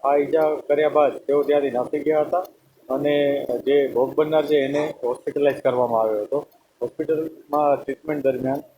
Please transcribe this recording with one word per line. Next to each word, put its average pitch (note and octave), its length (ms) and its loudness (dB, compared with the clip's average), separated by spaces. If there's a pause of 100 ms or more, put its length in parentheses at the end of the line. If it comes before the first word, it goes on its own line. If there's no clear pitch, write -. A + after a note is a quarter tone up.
આ C#3 120 2
ઈજા D3+ 380 0
કર્યા D3 340 0
બાદ C#3+ 240 4
તેઓ C#3+ 300 0
ત્યાંથી C#3+ 280 0
નાસી B2 280 -4
ગયા D3+ 220 0
હતા E3 180 0 (560)
અને C#3+ 520 0 (200)
જે C#3 220 4
ભોગ B2+ 260 0
બનનાર D#3 320 2
છે D3+ 100 2
એને C#3+ 460 0
હોસ્પિટલાઇઝ C#3 540 -2
કરવામાં B2 440 0
આવ્યો A2 220 0
હતો. C#3 240 -4 (360)
હોસ્પિટલમાં D3+ 1000 -2
ટ્રીટમેન્ટ D3 400 -6
દરમિયાન C3 360 0 (180)